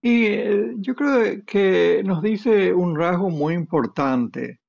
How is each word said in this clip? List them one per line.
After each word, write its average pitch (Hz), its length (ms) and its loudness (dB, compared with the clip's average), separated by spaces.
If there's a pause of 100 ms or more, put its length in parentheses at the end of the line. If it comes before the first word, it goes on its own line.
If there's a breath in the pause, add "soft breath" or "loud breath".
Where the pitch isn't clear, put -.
Y, 233 240 2
eh, 208 500 -2
yo 226 180 -6
creo 233 500 0
que 180 600 2
nos 190 180 -2
dice 208 500 2
un 180 240 0
rasgo 175 320 0
muy 156 260 -2
importante 139 1160 -2